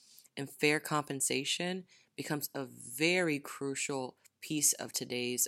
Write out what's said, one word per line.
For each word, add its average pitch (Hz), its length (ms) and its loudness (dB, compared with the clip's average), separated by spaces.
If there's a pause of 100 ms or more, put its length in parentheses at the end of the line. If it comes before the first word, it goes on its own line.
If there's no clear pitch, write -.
(360)
and 139 140 -6
fair 151 300 4
compensation 147 1040 0 (320)
becomes 147 380 -2
a 139 120 -4
very 147 720 2
crucial 139 800 -4 (240)
piece 147 340 2
of - 180 -8
today's 123 560 -2